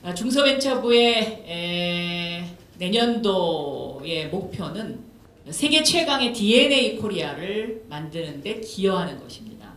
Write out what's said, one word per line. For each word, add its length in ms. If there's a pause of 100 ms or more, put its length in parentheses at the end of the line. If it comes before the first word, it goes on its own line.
아, 100
중소벤처부의, 1300
에, 960 (340)
내년도의 1500
목표는 760 (440)
세계 340
최강의 500
디엔에이 640
코리아를 920
만드는 540
데 180
기여하는 600
것입니다. 560